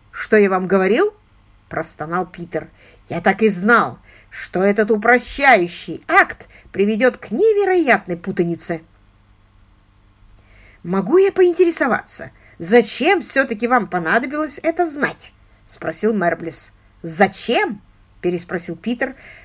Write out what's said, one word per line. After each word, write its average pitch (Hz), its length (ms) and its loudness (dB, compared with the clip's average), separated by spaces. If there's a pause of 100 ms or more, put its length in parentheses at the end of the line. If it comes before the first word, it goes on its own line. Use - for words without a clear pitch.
(100)
что - 280 0
я 202 100 6
вам 190 180 -2
говорил?» 196 460 2 (640)
простонал 160 500 -6
Питер. 170 440 -10 (400)
«Я 170 120 -6
так 196 220 0
и 220 60 4
знал, 185 500 2 (320)
что - 320 -6
этот 208 300 2
упрощающий 226 1160 2
акт - 420 0 (220)
приведёт 220 460 0
к - 160 -12
невероятной 359 840 2
путанице». 170 640 -4 (2000)
«Могу 196 340 0
я 381 140 4
поинтересоваться, 339 960 0 (300)
зачем 240 640 2
всё-таки 240 440 -2
вам 233 220 0
понадобилось 247 720 -2
это 330 240 0
знать?» 285 460 -8 (340)
спросил - 460 -4
Мерблис. 165 600 -4 (300)
«Зачем?» 202 800 -2 (380)
переспросил 175 560 -6
Питер, 254 400 -6 (280)